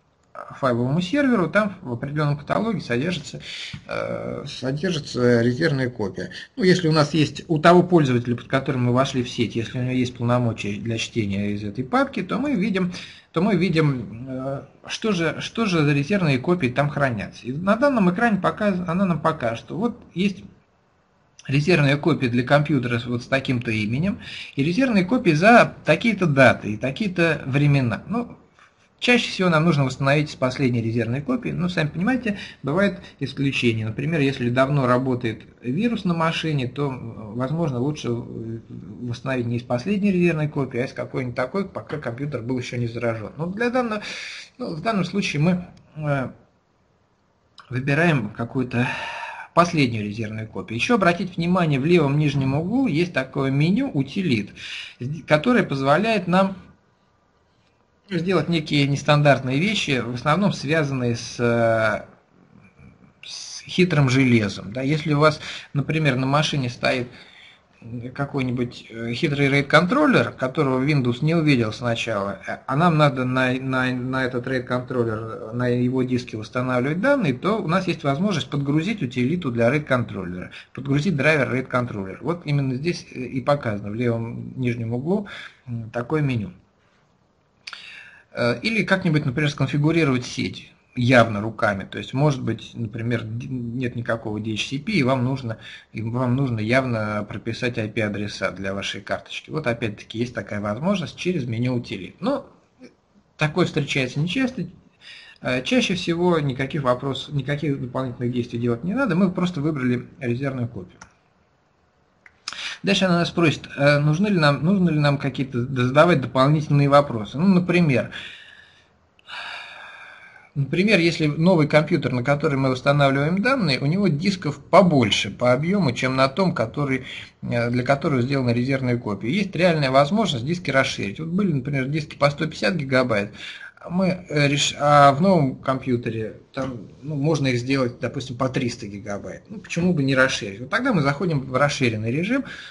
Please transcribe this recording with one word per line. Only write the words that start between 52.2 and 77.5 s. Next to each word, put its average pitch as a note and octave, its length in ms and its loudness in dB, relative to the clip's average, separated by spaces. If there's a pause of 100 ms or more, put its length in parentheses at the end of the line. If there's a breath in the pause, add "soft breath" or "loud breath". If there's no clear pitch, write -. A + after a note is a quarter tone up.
углу G#3+ 320 0
есть E3+ 260 0
такое C3+ 380 -2
меню F#3 420 2
«Утилит», C3+ 560 -2 (500 loud breath)
с-, C#3+ 280 -8
которое F#3 360 4
позволяет D#3 640 0
нам F#3+ 280 2 (1500)
сделать F3 380 0
некие D3+ 400 2
нестандартные C#3 720 4
вещи, D3 400 0
в A#2 140 -4
основном D#3 400 2
связанные C3+ 640 0
с, - 220 -12
э, A2+ 640 2 (1200)
с - 380 -14
хитрым D#3 460 2
железом. A#2 640 2
Да, B2 100 -6
если D3+ 320 -2
у C#3+ 60 2
вас, D3+ 220 2 (320 loud breath)
например, C#3+ 420 0
на C3 100 0
машине C#3 440 0
стоит B2+ 400 -2 (1080 loud breath)
какой-нибудь, B2+ 760 -4
э, A#2 240 -8
хитрый C#3+ 360 2
рейд-контроллер, E3 800 4
которого C3 540 0
Windows B2+ 360 2
не D#3 140 2
увидел C3+ 380 4
сначала, A2 760 -2
э, A2 180 -8
а C3 120 -2
нам E3 200 4
надо C3+ 280 4
на, B2+ 280 0
на, C3 380 -2
на B2+ 320 -2
этот B2+ 240 -4
рейд-контроллер, B2 720 -2
э, A2 340 -10
на B2 140 0
его B2 360 2
диске B2 340 -2
восстанавливать B2+ 640 -2
данные, B3 320 2
то F#3+ 280 0